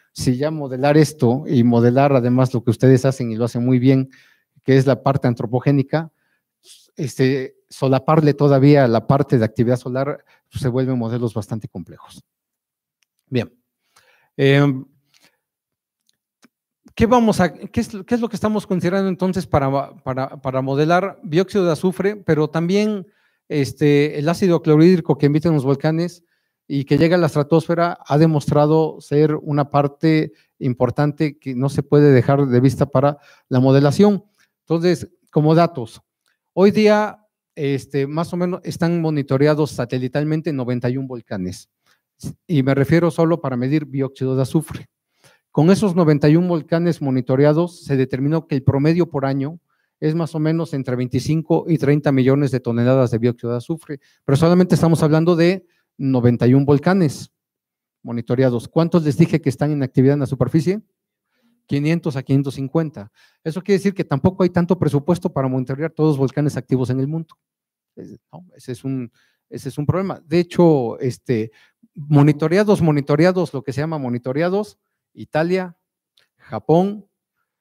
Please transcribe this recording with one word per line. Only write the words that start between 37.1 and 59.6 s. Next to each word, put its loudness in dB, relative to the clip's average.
este, -4
más -6
o -6
menos -4
están -2
monitoreados 0
satelitalmente -4
noventa -4
y -2
un -8
volcanes, -10
y 0
me 0
refiero 2
solo 0
para -6
medir -2
dióxido -4
de 0
azufre. -4
Con 2
esos 2
noventa 2
y 6
un 0
volcanes -2
monitoreados, 0
se -4
determinó -2
que -6
el -2
promedio 0
por -4
año -4
es -2
más -4
o -6
menos -2
entre -6
veinticinco -2
y 0
treinta 0
millones 2
de -4
toneladas 0
de -2
dióxido -4
de -6
azufre, -12
pero 0
solamente 4
estamos 2
hablando 2
de 0
noventa 0
y 6
un 4
volcanes 0
monitoreados. -2
¿Cuántos 0
les -2
dije 2
que -6
están -2